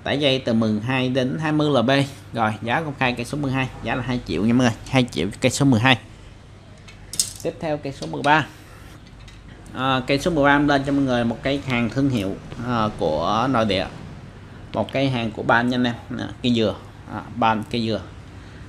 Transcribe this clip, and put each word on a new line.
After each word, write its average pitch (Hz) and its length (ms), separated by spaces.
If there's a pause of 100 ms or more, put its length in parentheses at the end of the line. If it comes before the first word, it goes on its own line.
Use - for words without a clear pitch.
Tải 139 180
dây 135 180
từ 123 140
mười 110 280
hai 127 280
đến 131 300
hai 156 140
mươi 151 180
L 127 160
B. 135 40 (420)
Rồi, 110 200 (100)
giá 120 180
công 147 180
khai 127 140
cây 120 120
số 147 140
mười 139 140
hai, 131 160 (140)
giá 117 120
là 131 80
hai 123 240
triệu 87 180
nha 117 100
mọi 127 120
người, 107 100 (140)
hai 127 200
triệu 82 180 (120)
cây 127 100
số 143 140
mười 127 160
hai. 131 180 (1400)
Tiếp 165 180
theo 151 160
cây 139 160
số 160 140
mười 151 160
ba. 147 240 (1300)
À, 131 320
cây 139 120
số 180 120
mười 147 140
ba 139 100
em 147 140
lên 143 180
cho 143 60
mọi 139 100
người 123 220
một 117 180
cái 139 240
hàng 120 240
thương 135 200
hiệu, 98 260 (300)
à, 113 220 (100)
của 92 520
nội 117 140
địa. 95 220 (840)
Một 107 200
cái 135 180
hàng 117 200
của 107 120
Ban 123 260
nha 127 80
anh 123 80
em. 120 100 (160)
Nè, 110 140 (180)
cây 120 120
dừa. 107 200 (400)
À, 104 80 (120)
Ban 110 360
cây 117 180
dừa. 101 120 (680)